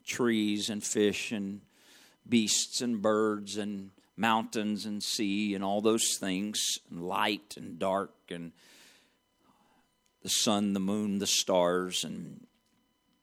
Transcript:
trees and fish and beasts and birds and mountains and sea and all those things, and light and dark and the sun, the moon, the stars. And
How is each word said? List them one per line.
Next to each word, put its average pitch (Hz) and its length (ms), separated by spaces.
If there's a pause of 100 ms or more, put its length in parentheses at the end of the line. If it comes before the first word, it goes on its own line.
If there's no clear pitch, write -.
trees 107 640
and 104 120
fish 104 480
and 101 300 (640)
beasts - 540
and 120 220
birds 107 560
and 101 320 (260)
mountains 107 680
and 104 160
sea 101 520
and 95 80
all 101 200
those 113 360
things, 101 600 (100)
and 87 180
light 101 520
and 95 200
dark 95 360 (160)
and 85 220 (1700)
the 95 80
sun, 104 420
the 98 80
moon, 101 380
the 98 80
stars. 90 760
And 78 440 (760)